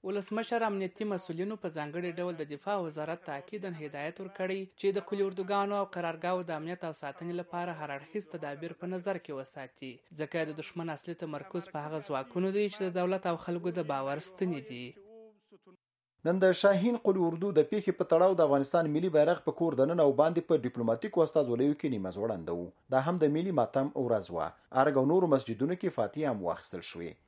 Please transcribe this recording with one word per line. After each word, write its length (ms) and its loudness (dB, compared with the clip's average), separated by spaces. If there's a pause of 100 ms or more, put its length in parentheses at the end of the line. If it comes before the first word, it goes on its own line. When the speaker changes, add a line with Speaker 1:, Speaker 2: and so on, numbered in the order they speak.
Speaker 1:
ولسمشر 580 -2
امنیتي 420 -2
مسؤلینو 520 -4
په 200 -8
ځانګړي 420 -4
ډول 220 -4
د 100 -6
دفاع 300 -4
وزارت 480 -6
تاکیداً 540 -8
هدایت 380 -8
ورکړی 380 -4 (220)
چې 160 2
د 140 -4
قول 160 0
اردوګانو 520 0
او 160 0
قرارګاهو 540 -2
د 100 -4
امنیت 300 -8
او 40 -6 (100)
ساتنې 400 -6
لپاره 360 -6
هر 200 -6
اړخیز 360 -8
تدابیر 480 -8
په 120 -6
نظر 280 -4
کې 160 -12
وساتي، 540 -12 (260)
ځکه 320 -2
د 100 -8
دشمن 360 -8
اصلي 260 -10
تمرکز 540 -8
په 100 -6
هغه 220 -6
ځواکونو 500 -2
دی 80 2
چې 160 -6
د 180 -2
دولت 320 0
او 40 0 (100)
خلکو 320 -2
د 160 -4
باور 340 -2
ستنې 320 -2 (120)
دي. 120 -8 (1400)
Speaker 2:
نن 160 2
د 180 8
شاهین 460 4
قول 120 4 (100)
اردو 280 0
د 140 8
پیښې 320 0
په 100 0
تړاو 300 6
د 80 8
افغانستان 480 4
ملي 180 2
بیرغ 320 6
په 140 0
کور 180 2
دننه 240 6
او 160 8
باندې 320 4
په 140 6
ډیپلوماټیکو 580 0
استازولیو 560 4
کې 160 -2
نیمه 220 -4
ځوړنده 420 -4
و. 80 -6 (260)
دا 140 6
هم 160 2
د 140 6
ملي 200 0
ماتم 380 2
ورځ 400 0
وه. 120 0 (360)
ارګ 180 4
او 120 4
نورو 200 4
مسجدونو 460 0
کې 180 -4
فاتحې 320 -2
هم 100 -2 (100)
واخیستل 420 -6
شوې. 200 -8 (180)